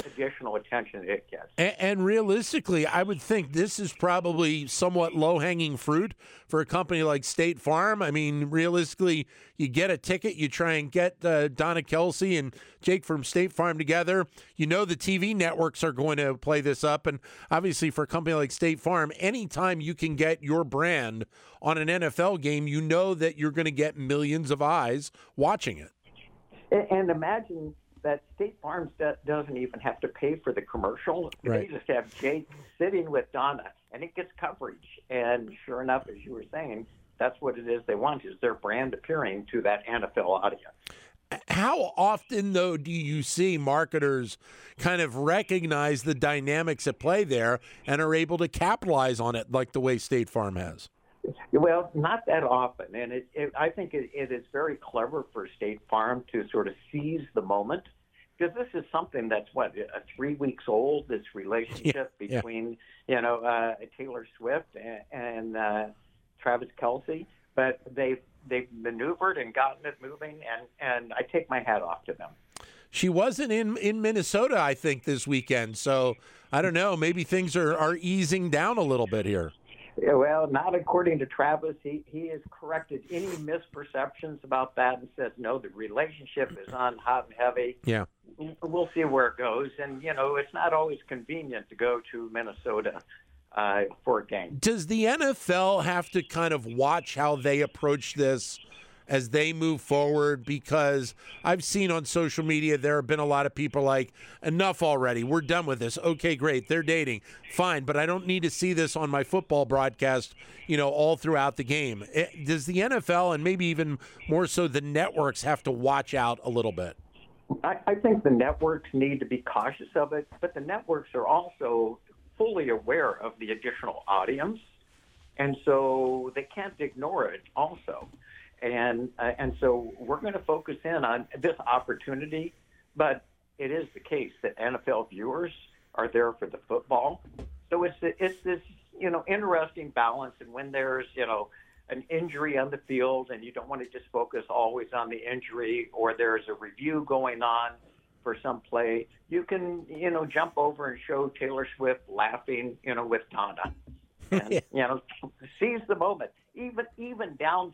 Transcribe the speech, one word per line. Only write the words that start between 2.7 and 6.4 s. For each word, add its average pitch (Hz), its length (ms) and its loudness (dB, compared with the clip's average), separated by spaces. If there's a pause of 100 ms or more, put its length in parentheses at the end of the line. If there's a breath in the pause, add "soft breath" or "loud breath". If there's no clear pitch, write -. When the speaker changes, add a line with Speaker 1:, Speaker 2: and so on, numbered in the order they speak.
Speaker 2:
I 170 180 2
would 190 180 -2
think 180 320 0
this 185 260 0
is 190 140 -4
probably 170 720 2
somewhat 175 460 2
low-hanging 160 640 2
fruit 165 380 0 (320 loud breath)